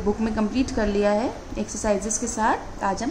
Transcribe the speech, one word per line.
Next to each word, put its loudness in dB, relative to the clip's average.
बुक 0
में 0
कंप्लीट 0
कर 4
लिया 4
है 2
एक्सरसाइजेस -2
के -2
साथ, 0
आज 0
हम -2